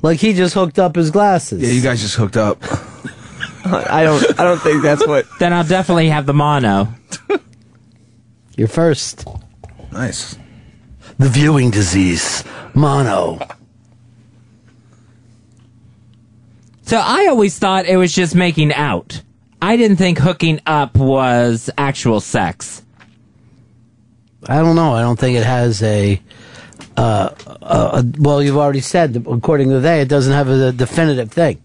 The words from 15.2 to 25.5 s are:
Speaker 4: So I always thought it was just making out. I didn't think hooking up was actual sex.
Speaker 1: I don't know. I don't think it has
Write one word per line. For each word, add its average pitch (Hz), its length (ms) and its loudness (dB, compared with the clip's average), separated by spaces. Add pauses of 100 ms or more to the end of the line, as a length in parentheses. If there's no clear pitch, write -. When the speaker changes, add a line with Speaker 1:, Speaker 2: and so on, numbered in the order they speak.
Speaker 4:
So 226 200 -2
I 359 260 2
always 214 300 2
thought 190 280 0
it 185 100 2
was 180 180 2
just 180 200 0
making 160 380 2
out. 127 500 -6 (380)
I 202 160 0
didn't 220 200 4
think 180 220 0
hooking 165 480 0
up 147 300 0
was 123 800 2
actual 131 440 0
sex. - 640 -6 (1700)
Speaker 1:
I 135 120 -2
don't 165 160 2
know. 165 160 2
I 117 100 0
don't 120 160 0
think 123 180 0
it 113 80 0
has 120 380 0